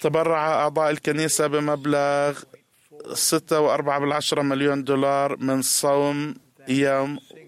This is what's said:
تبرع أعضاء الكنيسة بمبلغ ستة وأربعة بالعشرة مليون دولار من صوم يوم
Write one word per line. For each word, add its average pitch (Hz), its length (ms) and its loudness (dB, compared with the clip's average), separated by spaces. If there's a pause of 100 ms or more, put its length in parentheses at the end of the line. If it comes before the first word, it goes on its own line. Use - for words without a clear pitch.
تبرع 160 520 2
أعضاء 151 380 2
الكنيسة 151 560 0
بمبلغ 143 920 0 (720)
ستة - 480 0
وأربعة 143 380 2
بالعشرة 143 440 0
مليون 139 420 0
دولار 139 520 0
من 135 260 -2
صوم 143 720 0 (340)
يوم 139 500 0 (300)